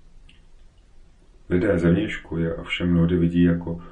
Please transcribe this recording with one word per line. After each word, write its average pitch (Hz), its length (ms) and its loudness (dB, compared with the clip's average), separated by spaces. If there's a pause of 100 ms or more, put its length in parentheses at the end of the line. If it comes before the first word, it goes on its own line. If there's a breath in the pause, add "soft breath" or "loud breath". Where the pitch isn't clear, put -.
(1500)
Lidé 90 300 0
zevnějšku - 580 0
je 82 180 -2
ovšem - 360 -4
mnohdy 85 260 2
vidí 85 260 2
jako 85 480 0